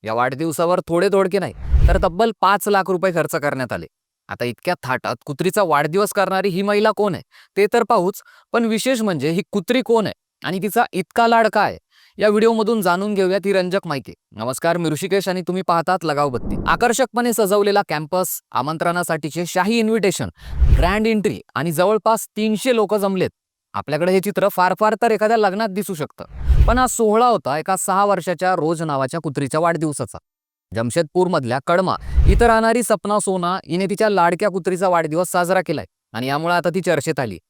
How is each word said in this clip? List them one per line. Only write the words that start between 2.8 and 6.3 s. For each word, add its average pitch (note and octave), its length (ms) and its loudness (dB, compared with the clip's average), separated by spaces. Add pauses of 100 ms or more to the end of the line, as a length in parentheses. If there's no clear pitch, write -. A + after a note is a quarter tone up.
रुपये F#3 260 -2
खर्च D#3+ 220 -2
करण्यात C3+ 380 -4
आले. E2+ 140 -10 (400)
आता - 180 -8
इतक्या B2 380 -4
थाटात B2+ 320 -4 (100)
कुत्रीचा F3+ 380 -2
वाढदिवस D#3 480 0
करणारी F#3+ 380 0